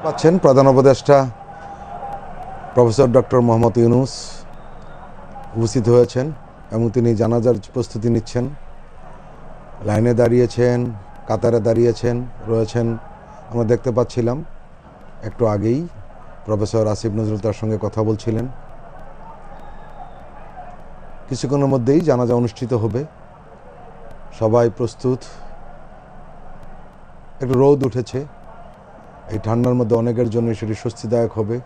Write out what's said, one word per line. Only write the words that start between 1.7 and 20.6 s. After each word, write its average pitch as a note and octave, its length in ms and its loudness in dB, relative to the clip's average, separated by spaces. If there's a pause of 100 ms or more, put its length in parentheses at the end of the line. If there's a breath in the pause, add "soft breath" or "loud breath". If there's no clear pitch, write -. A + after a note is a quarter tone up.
প্রফেসর B2 320 6 (100)
ডক্টর B2 300 4
মোহাম্মদ A2+ 300 4
ইউনূস A#2+ 360 4 (1400)
উপস্থিত A2+ 320 0
হয়েছেন B2 360 6 (460)
এবং A2+ 140 0 (100)
তিনি A#2+ 140 4 (120)
জানাজার A#2 340 4 (180)
প্রস্তুতি A#2 420 -2
নিচ্ছেন। B2 300 -2 (1400)
লাইনে A2 340 4
দাঁড়িয়েছেন, A#2+ 680 4 (360)
কাতারে A#2 400 2
দাঁড়িয়েছেন, A#2 480 2 (360)
রয়েছেন। A2+ 340 0 (640)
আমরা A#2 220 -2
দেখতে A#2+ 260 0
পাচ্ছিলাম A#2+ 400 0 (920)
একটু - 140 -2 (120)
আগেই A2+ 240 0 (640)
প্রফেসর G#2+ 480 0
আসিফ G#2+ 260 -2
নজরুল G#2+ 260 -2
তার G#2 160 0
সঙ্গে A2 240 -2
কথা A2 240 -2
বলছিলেন। A2 360 -2 (2750)